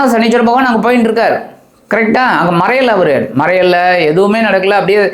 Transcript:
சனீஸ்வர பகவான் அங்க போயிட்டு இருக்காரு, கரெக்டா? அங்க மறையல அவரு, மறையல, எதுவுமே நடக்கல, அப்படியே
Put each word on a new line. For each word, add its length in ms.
சனீஸ்வர 380
பகவான் 260
அங்க 100
போயிட்டு 280
இருக்காரு, 280
கரெக்டா? 340
அங்க 160
மறையல 440
அவரு, 200
மறையல, 380
எதுவுமே 360
நடக்கல, 400
அப்படியே 220